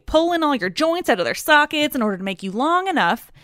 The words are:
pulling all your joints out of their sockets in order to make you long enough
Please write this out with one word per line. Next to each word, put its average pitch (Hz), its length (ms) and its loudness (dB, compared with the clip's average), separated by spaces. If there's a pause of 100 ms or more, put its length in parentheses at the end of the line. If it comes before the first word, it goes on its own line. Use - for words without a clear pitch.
pulling 330 380 2
all 294 100 2
your 190 160 -2
joints 330 380 0
out 233 100 4
of 175 60 0
their 117 100 0
sockets 302 640 0
in 240 60 0
order 208 140 -2
to 185 80 -10
make 190 180 -8
you 190 100 -6
long 330 340 0
enough 226 460 0 (120)